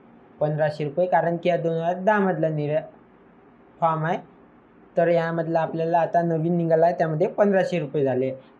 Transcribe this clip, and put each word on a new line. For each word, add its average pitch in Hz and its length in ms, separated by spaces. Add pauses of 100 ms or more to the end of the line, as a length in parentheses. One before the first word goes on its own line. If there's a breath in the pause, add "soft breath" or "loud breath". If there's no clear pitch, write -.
(400)
पंधराशे 151 440
रुपये, 160 220
कारण 170 300
की 170 120
या 170 80
दोन 165 160
हजार 165 300
दहा 214 160
मधला 170 300
निरा-, 151 340 (1000)
फॉर्म 160 240
आहे, 175 140 (800)
तर 170 120
यामधला 165 520
आपल्याला 165 380
आता 165 240
नवीन 170 340
निघाला 165 300
आहे, 175 120
त्यामध्ये 160 280
पंधराशे 190 520
रुपये 147 260
झाले 131 300 (260 loud breath)